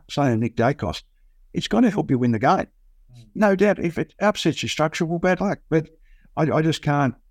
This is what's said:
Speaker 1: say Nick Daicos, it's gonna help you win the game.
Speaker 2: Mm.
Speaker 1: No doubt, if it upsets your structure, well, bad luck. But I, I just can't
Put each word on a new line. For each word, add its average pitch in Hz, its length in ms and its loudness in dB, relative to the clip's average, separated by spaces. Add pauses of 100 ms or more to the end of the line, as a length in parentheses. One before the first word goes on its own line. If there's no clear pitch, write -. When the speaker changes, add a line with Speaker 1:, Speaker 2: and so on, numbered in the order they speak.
Speaker 1:
say 127 280 0
Nick 113 180 -2
Daicos, 117 480 -2 (500)
it's - 140 -6
gonna 226 240 2
help 196 180 -2
you 131 100 2
win 123 120 2
the 113 80 0
game. 147 280 2 (460)
Speaker 2:
Mm. - 120 -20 (100)
Speaker 1:
No 196 220 2
doubt, 202 240 2
if 165 180 -4
it - 220 -6
upsets 190 420 0
your 117 80 -6
structure, 156 340 -2
well, 170 140 -2
bad 185 220 0
luck. 190 180 -2 (100)
But 160 200 0 (480)
I, 147 60 0
I 143 200 2
just 160 200 0
can't 143 340 0 (140)